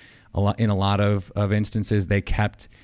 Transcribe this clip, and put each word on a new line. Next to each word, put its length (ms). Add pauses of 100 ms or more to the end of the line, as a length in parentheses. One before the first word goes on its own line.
(340)
a 60
lot, 200
in 100
a 60
lot 240
of, 360
of 160
instances, 560
they 140
kept, 460 (160)